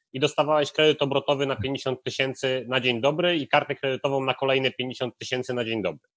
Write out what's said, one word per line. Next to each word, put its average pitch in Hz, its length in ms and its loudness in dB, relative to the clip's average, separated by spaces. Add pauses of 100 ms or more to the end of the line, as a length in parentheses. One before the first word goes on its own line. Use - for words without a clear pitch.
(140)
i 131 60 -8
dostawałeś 147 520 2
kredyt 156 300 4
obrotowy 139 440 0
na 135 100 -2
pięćdziesiąt 131 480 -4
tysięcy 131 680 -2
na 127 100 0
dzień 123 220 0
dobry 165 360 2
i 135 100 -4
kartę 143 280 2
kredytową 135 480 -2
na 131 100 0
kolejne 135 380 0
pięćdziesiąt 127 460 -6
tysięcy 127 360 -6
na 120 120 -2
dzień 113 180 -4
dobry 80 320 -6